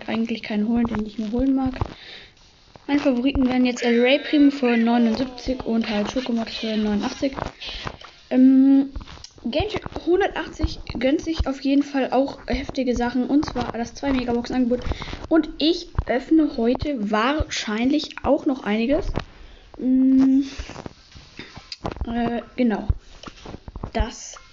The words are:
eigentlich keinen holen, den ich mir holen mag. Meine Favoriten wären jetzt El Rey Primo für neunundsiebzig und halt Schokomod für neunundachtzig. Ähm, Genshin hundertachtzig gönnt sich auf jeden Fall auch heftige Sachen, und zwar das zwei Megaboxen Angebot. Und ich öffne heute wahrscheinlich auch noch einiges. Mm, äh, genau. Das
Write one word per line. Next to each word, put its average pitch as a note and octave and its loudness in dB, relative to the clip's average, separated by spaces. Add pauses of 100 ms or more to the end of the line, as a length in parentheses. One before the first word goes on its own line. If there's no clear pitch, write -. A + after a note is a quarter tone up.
eigentlich A3+ -4
keinen G#3 -2
holen, A#3 2
den G#3+ -2
ich G#3+ -14
mir G#3+ -6
holen C4 2
mag. C4 0 (1120)
Meine C#4+ 2
Favoriten C4 2
wären B3+ 2
jetzt B3 -2
El A#3 4
Rey C4+ 4
Primo C#4+ 6
für A#3+ 2
neunundsiebzig A#3 0
und A3+ 0
halt G#3 -2
Schokomod A#3 -2
für A3 -4
neunundachtzig. G#3+ -2 (960)
Ähm, C4+ 6 (520)
Genshin D#4+ -4 (260)
hundertachtzig E4 0 (180)
gönnt C4 2
sich E4 -4
auf C4+ -6
jeden C#4 2
Fall C4+ -2
auch C4+ 0
heftige B3+ -2
Sachen, B3 0
und C#4+ 2
zwar A#3+ -6
das A#3 -8
zwei C#4 -2
Megaboxen A#3+ -2
Angebot. B3 0 (440)
Und D#4+ 4 (100)
ich E4 0 (180)
öffne D4 2
heute A#3 -2
wahrscheinlich B3 0
auch D#4 2
noch C#4 -2
einiges. A#3 0 (720)
Mm, C4 4 (1600)
äh, A#3 -2 (140)
genau. A3+ 0 (1040)
Das A3+ -6 (160)